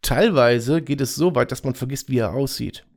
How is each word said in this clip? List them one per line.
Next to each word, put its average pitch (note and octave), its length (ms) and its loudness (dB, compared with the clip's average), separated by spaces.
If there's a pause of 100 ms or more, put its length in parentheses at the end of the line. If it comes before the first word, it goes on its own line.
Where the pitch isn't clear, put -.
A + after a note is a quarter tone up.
Teilweise C3+ 800 4
geht C#3+ 180 -4
es C3 140 -2
so D#3+ 220 0
weit, B2 160 0
dass B2+ 100 -10
man C3 140 -4
vergisst, C3+ 340 -8
wie B2 80 0
er - 160 -2
aussieht. - 500 -6 (120)